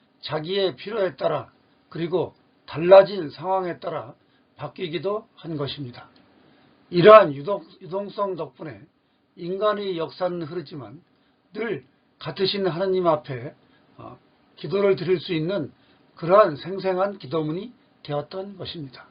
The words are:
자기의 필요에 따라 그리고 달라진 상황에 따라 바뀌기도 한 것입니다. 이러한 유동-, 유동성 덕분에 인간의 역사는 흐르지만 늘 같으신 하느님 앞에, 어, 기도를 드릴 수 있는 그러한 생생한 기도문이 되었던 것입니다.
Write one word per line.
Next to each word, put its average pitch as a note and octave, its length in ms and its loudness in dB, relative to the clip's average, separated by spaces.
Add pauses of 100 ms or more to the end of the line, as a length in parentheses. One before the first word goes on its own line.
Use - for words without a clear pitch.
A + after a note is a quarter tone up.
(220)
자기의 D#3+ 560 -2
필요에 G3 380 -4
따라 D3+ 360 -2 (380)
그리고 E3 440 -4 (320)
달라진 F#3 640 6
상황에 F3+ 500 -4
따라 C#3+ 340 -10 (420)
바뀌기도 F3 800 -8
한 D#3 220 -10
것입니다. C#3 500 -10 (800)
이러한 F3 440 10
유동-, C#3+ 320 -6 (160)
유동성 G3 540 -6
덕분에 D3+ 440 -12 (560)
인간의 G3 640 -4
역사는 E3+ 460 -6
흐르지만 D3+ 580 -12 (520)
늘 G#3 320 -6 (340)
같으신 F#3+ 480 -4
하느님 F#3 400 -2
앞에, C#3+ 480 -4 (420)
어, A2+ 200 -18 (380)
기도를 G3 400 2
드릴 E3+ 240 0
수 F#3 140 -8
있는 D#3+ 380 -4 (440)
그러한 F3+ 400 4
생생한 F#3+ 640 -4
기도문이 D#3+ 560 -6 (300)
되었던 F#3+ 540 -8
것입니다. D#3 540 -14